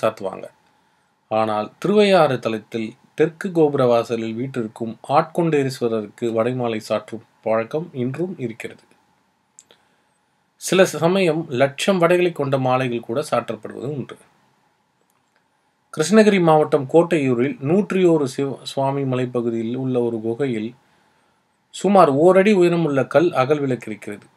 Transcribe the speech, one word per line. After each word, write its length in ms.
சாத்துவாங்க. 460
ஆனால் 500
திருவையாறு 600
தலத்தில் 580
தெற்கு 380
கோபுர 340
வாசலில் 480
வீற்றிருக்கும் 640
ஆட்கொண்டேஸ்வரருக்கு 1200
வடைமாலை 560
சாற்றும் 360
பழக்கம் 520
இன்றும் 460
இருக்கிறது. 460
சில 280
சமயம் 640
லட்சம் 500
வடைகளை 340
கொண்ட 260
மாலைகள் 420
கூட 300
சாற்றப்படுவது 580
உண்டு. 280
கிருஷ்ணகிரி 480
மாவட்டம் 480
கோட்டையூரில் 680
நூற்றி 440
ஒரு 240
சிவ-, 340
சுவாமி 420
மலைப்பகுதியில் 720
உள்ள 240
ஒரு 200
குகையில் 540
சுமார் 420
ஓரடி 400
உயரமுள்ள 540
கல் 260
அகல் 280
விளக்கு 300
இருக்கிறது. 360